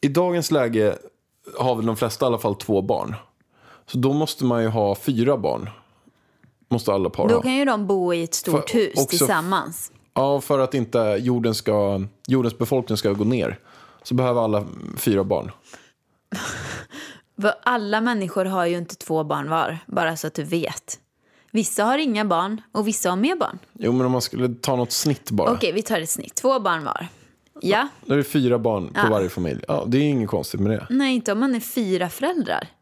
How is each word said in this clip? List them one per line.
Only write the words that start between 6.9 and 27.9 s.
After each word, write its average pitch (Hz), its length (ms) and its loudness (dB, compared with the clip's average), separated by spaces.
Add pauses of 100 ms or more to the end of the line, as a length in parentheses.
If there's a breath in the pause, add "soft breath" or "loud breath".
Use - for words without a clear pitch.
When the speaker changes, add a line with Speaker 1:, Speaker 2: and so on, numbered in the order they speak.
Speaker 1:
alla 95 160 2
par - 200 -2
Speaker 2:
Då 226 60 6
Speaker 1:
ha. 233 60 2
Speaker 2:
kan 262 140 0
ju 277 100 2
de 214 220 0
bo 180 260 0
i 170 100 0
ett 165 100 -6
stort 151 360 -2
Speaker 1:
För, 240 100 2
Speaker 2:
hus 208 180 0
Speaker 1:
också - 80 4 (120)
Speaker 2:
tillsammans. 170 760 -2 (220)
Speaker 1:
Ja, 139 280 2
för 139 180 2
att 127 140 2
inte 120 260 2 (200)
jorden 120 360 2
ska, 101 460 2 (260)
jordens 123 300 2
befolkning 120 400 0
ska 101 160 0
gå 104 100 0
ner. 107 360 0 (440 loud breath)
Så - 100 -4
behöver 123 300 2
alla 107 220 0 (320)
fyra 98 260 4
barn. 95 320 -2
Speaker 2:
<laughs> - 60 -20 (1800 loud breath)
För 208 120 2 (100)
alla 220 380 0
människor 202 440 0
har 190 200 0
ju 175 120 0
inte 170 180 -8
två 160 280 -2
barn 147 260 -4
var, 160 280 -2 (100)
bara 165 300 -2
så 160 100 -6
att 156 60 -8
du 156 100 -4
vet. - 560 -6 (520 soft breath)
Vissa 214 320 0
har 247 140 2
inga 226 280 0
barn 190 360 0 (100)
och 208 160 -2
vissa 208 220 0
har 185 80 0
mer 285 180 2
barn. 262 240 -4 (140)
Speaker 1:
Jo, - 180 -2
men 127 140 2
om 127 60 2
man 127 100 2
skulle 123 340 -2
ta 131 200 0
något 123 160 0
snitt - 400 -2
bara. 107 200 2
Speaker 2:
Okej, 220 200 0
vi 196 100 -2
tar 220 180 -2
ett 160 100 -8
snitt. - 260 -6
Två 262 240 2
barn 175 260 -2
var. - 220 -6 (540 soft breath)
Ja. 214 260 2 (180)